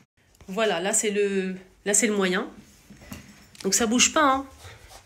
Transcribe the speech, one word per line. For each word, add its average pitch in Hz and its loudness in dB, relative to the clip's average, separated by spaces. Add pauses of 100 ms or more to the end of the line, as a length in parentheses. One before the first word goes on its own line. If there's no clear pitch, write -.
(480)
Voilà, 196 0
là 196 -2
c'est 208 0
le, 196 -2 (280)
là 202 0
c'est 226 4
le 214 0
moyen. 190 0 (1120)
Donc 190 0
ça 233 2
bouge 247 2
pas, 320 4
hein. 269 2 (580)